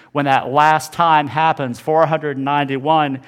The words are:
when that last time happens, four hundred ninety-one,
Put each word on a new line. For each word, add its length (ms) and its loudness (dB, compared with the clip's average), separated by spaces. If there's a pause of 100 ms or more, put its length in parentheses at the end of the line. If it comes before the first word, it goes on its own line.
(100)
when 140 -2
that 260 0
last 420 2
time 360 2
happens, 500 -2
four 260 2
hundred 320 -4
ninety-one, 920 -2